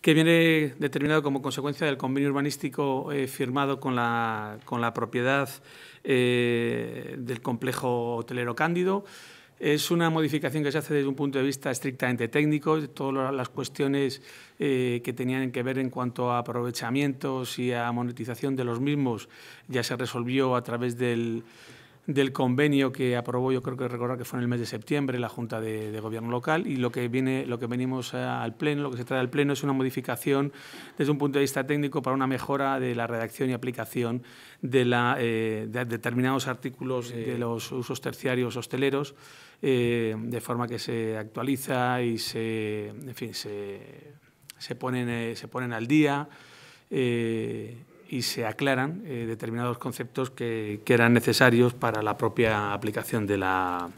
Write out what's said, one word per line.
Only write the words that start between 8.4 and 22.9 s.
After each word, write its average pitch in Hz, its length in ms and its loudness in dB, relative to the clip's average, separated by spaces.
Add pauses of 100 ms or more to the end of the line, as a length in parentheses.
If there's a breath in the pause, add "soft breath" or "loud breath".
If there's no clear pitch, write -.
Cándido. 180 480 2 (540 loud breath)
Es 151 320 2
una 170 200 4
modificación 151 560 0
que 143 60 2
se 151 80 0
hace 147 140 -4
desde 143 140 2
un 135 80 -2
punto 139 240 0
de 131 60 2
vista 139 260 -2
estrictamente 123 560 -2
técnico. 151 600 2
Todas 135 260 -4
la-, 135 160 0
las 127 160 -2
cuestiones, 139 760 0 (380 loud breath)
eh, 127 420 2
que 120 120 -6
tenían 131 400 -2
que 127 100 -2
ver 131 160 -2
en 131 100 0
cuanto 123 400 -2
a 120 100 2
aprovechamientos 127 1160 -2
y 123 140 0
a 120 220 0
monetización 123 640 -4
de 127 80 -2
los 120 160 -2
mismos 135 480 0 (400 loud breath)
ya 127 120 0
se 123 140 -2
resolvió 127 600 2
a 120 40 2
través 120 360 -2
del, 117 460 0 (640 loud breath)
del 135 280 2
convenio 135 580 4